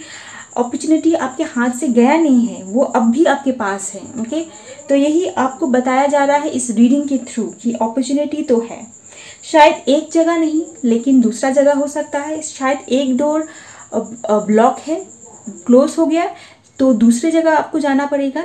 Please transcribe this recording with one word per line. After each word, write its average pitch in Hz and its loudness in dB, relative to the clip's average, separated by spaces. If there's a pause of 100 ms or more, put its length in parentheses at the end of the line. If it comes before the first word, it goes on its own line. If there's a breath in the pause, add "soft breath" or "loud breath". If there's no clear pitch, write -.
(560 loud breath)
opportunity 311 0
आपके 269 -4
हाथ 247 -2
से 285 -4
गया 240 4
नहीं 262 4
है, 185 -10
वो 208 -2
अब 233 2
भी 294 2
आपके 269 0
पास 196 -6
है, 190 -14
ओके? 302 -8 (420 loud breath)
तो 277 2
यही 302 2
आपको 262 -4
बताया 254 2
जा 285 2
रहा 285 2
है 294 -2
इस 254 -6
reading 247 2
के 269 -2
थ्रू - -6
कि - -6
opportunity 277 -4
तो 240 2
है, - -10 (580 loud breath)
शायद 311 4
एक 302 0
जगह 330 2
नहीं 320 0 (220)
लेकिन 240 4
दूसरा 226 0
जगह 285 4
हो 285 0
सकता 294 -6
है, 302 -6
शायद 269 -4 (100)
एक 262 0
door, 311 0 (440 loud breath)
अ, 220 -4
अ, 208 -2
ब्लॉक 214 2
है, 339 -6 (600)
close 269 4
हो 330 2
गया 330 -2 (440 loud breath)
तो 262 4
दूसरी 233 2
जगह 320 2
आपको 294 -2
जाना 277 0
पड़ेगा, 277 -4